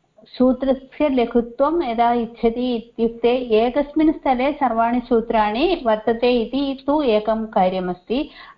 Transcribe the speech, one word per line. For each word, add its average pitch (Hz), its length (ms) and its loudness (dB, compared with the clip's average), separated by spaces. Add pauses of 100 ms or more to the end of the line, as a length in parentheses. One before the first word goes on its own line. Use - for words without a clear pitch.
(240)
सूत्रस्य 262 840 0
लघुत्वं 262 760 0
यदा 233 280 0
इच्छति 240 640 -2
इत्युक्ते 233 600 -2
एकस्मिन् 262 760 2
स्थले 269 400 0
सर्वाणि 240 480 0
सूत्राणि 226 840 0
वर्तते 226 560 0
इति 269 440 -4
तु 294 160 0
एकं 220 440 0
कार्यमस्ति। 190 840 -2 (280)